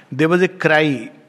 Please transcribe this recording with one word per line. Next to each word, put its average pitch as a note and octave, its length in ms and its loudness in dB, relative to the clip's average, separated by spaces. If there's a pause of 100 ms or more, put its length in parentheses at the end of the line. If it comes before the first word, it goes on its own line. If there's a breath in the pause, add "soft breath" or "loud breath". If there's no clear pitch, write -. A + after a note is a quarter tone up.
(120 loud breath)
there C#3+ 160 0
was F3+ 140 2
a F#3 60 2
cry. D3+ 640 -2 (180)